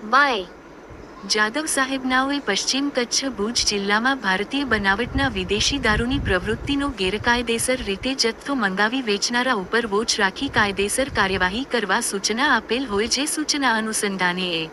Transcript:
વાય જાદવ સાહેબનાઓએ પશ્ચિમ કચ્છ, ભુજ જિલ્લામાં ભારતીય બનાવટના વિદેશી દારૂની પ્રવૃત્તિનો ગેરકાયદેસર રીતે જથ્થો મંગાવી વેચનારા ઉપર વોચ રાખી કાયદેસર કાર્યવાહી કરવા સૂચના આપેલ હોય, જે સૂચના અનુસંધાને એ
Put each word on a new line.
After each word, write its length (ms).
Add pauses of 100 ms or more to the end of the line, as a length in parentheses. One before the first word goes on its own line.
(120)
વાય 1200
જાદવ 400
સાહેબનાઓએ 720
પશ્ચિમ 400 (100)
કચ્છ, 320 (100)
ભુજ 320
જિલ્લામાં 540
ભારતીય 480
બનાવટના 640
વિદેશી 480
દારૂની 440
પ્રવૃત્તિનો 600 (120)
ગેરકાયદેસર 880
રીતે 260
જથ્થો 480
મંગાવી 480
વેચનારા 540
ઉપર 180 (100)
વોચ 300
રાખી 340
કાયદેસર 640
કાર્યવાહી 560
કરવા 340
સૂચના 480
આપેલ 380
હોય, 240
જે 80
સૂચના 560
અનુસંધાને 680
એ 240